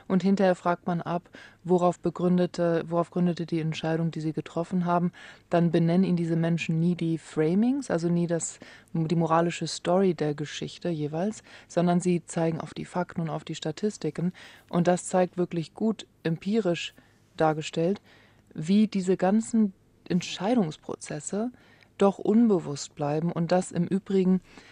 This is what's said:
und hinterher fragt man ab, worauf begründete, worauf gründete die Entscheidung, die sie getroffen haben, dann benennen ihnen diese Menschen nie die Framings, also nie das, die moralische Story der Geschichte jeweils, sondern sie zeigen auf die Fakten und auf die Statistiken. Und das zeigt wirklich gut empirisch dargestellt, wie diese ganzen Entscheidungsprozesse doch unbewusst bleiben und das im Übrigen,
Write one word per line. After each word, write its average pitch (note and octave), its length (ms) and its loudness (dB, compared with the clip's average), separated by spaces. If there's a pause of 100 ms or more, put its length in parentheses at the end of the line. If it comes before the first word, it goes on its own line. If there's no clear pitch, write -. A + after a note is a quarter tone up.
und F#3 140 2
hinterher F#3+ 320 4
fragt F3 320 -2
man F3 160 -2
ab, E3+ 260 -6 (360)
worauf F3 360 4
begründete, F3 880 2
worauf E3+ 220 0
gründete F3 380 0
die E3 140 -2
Entscheidung, D#3+ 500 -2
die D#3+ 100 -8
sie D#3 100 -2
getroffen E3+ 540 -4
haben, F3 260 0 (380)
dann E3+ 220 4
benennen E3+ 320 4
ihnen F3+ 140 2
diese E3 180 0
Menschen E3 440 0
nie F3 140 2
die E3 240 -2
Framings, G#3 720 0
also E3+ 200 0
nie E3+ 180 0
das, E3 320 -6 (340)
die E3 220 0
moralische E3 500 2
Story F3+ 480 0
der D3+ 220 -2
Geschichte D3+ 540 -10
jeweils, D#3+ 520 -4 (260)
sondern F3 320 2
sie F3 260 0
zeigen E3 360 -2
auf - 140 -12
die D#3 100 -10
Fakten F3+ 360 -6
und D#3+ 100 -4
auf D#3 120 -8
die D#3+ 120 -10
Statistiken. E3 760 -4 (380)
Und F3 180 0
das F3 180 2
zeigt F#3 300 0
wirklich F3 380 -4
gut - 320 -4 (160)
empirisch F3+ 720 -2 (440)
dargestellt, D#3+ 640 0 (520)
wie G3 340 2
diese F#3 300 0
ganzen G#3+ 560 2 (340)
Entscheidungsprozesse F#3+ 1400 -4 (480)
doch G3 220 2
unbewusst G3 760 2
bleiben D#3 380 -2
und E3 200 -2
das F3+ 200 0
im E3+ 140 -2
Übrigen, F#3 560 0 (300)